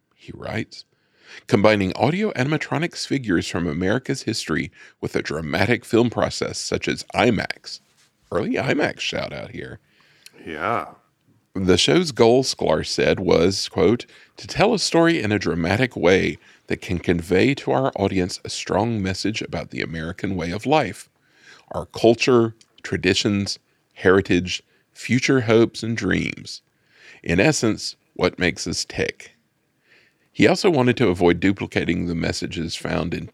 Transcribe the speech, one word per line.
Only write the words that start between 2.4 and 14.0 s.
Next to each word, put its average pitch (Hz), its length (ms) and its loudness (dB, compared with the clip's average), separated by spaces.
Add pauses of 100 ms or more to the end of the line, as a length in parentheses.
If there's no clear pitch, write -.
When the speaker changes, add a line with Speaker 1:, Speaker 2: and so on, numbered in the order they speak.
Speaker 1:
figures 117 420 0
from 87 180 -2
America's 95 580 -2
history - 460 -4 (300)
with - 160 -4
a - 60 -2
dramatic 82 640 -2
film 117 260 2
process - 480 -4
such - 300 -6
as 64 160 -4 (100)
imax." - 680 -2 (500)
Early 131 240 -4
imax - 460 -2
shout - 320 -6
out - 200 -12
here. - 280 -14 (640)
Speaker 2:
Yeah. 82 420 -6 (640)
Speaker 1:
The 92 260 2
show's 156 340 2
goal, 113 320 4
Sklar 80 420 -2
said, 78 320 0
was, 90 500 2
quote, 95 380 2 (300)